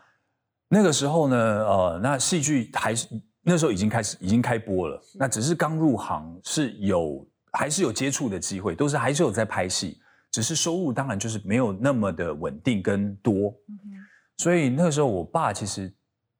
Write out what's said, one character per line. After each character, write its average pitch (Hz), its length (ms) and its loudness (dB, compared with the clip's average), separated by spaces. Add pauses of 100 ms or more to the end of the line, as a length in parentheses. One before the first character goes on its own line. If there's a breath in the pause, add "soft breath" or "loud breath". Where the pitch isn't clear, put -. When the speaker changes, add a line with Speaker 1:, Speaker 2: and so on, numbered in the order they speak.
(680 soft breath)
Speaker 1:
那 202 160 6
个 160 100 6
时 135 140 0
候 156 200 4
呢， 127 80 4
呃， 104 680 2
那 139 120 2
戏 156 240 0
剧 139 340 0
还 107 200 -2
是， 113 140 -4 (340)
那 175 160 4
时 156 80 4
候 135 60 4
已 98 40 0
经 104 140 0
开 113 140 0
始， - 160 -6
已 92 80 -8
经 113 120 4
开 117 200 0
播 92 280 -2
了。 69 140 -8
Speaker 2:
是。 - 160 -20
Speaker 1:
那 131 100 0
只 110 140 -4
是 156 140 0
刚 160 220 0
入 151 200 4
行， 82 460 -8
是 139 360 -2
有， 85 460 0 (280)
还 139 160 -2
是 165 140 0
有 117 100 2
接 131 160 -2
触 135 180 -2
的 92 120 -4
机 95 200 -6
会， 90 140 -2
都 147 160 0
是 147 80 0
还 131 160 0
是 156 80 0
有 131 100 2
在 107 140 -2
拍 92 240 -2
戏， - 300 -6 (320 soft breath)
只 113 100 -2
是 156 140 -2
收 165 220 0
入 170 140 0
当 135 160 -2
然 101 100 -4
就 110 120 -4
是 110 160 -6
没 107 120 0
有 131 140 2
那 120 220 0
么 104 180 0
的 82 220 -4
稳 73 280 -6
定 110 200 0
跟 101 360 0
多。 101 320 2 (200)
Speaker 2:
嗯 208 140 -14
哼。 - 100 -16 (460 loud breath)
Speaker 1:
所 175 160 2
以 151 140 4
那 139 140 2
个 170 80 4
时 143 80 0
候 143 80 4
我 92 160 -2
爸 147 280 -2
其 101 140 -6
实 95 260 -8 (480)